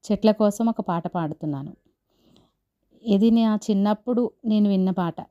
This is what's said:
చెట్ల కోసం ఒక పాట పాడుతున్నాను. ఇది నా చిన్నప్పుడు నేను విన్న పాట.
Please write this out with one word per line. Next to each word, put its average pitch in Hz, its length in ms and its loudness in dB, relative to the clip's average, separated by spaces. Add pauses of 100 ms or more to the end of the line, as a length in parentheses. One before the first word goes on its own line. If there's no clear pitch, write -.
(120)
చెట్ల 214 180 2
కోసం 214 380 0
ఒక 226 120 -4
పాట 170 260 -4
పాడుతున్నాను. 151 640 -6 (1300)
ఇది 208 260 4
నా 220 280 2 (120)
చిన్నప్పుడు 208 600 0 (140)
నేను 214 240 2
విన్న 190 220 2
పాట. 170 300 -4 (100)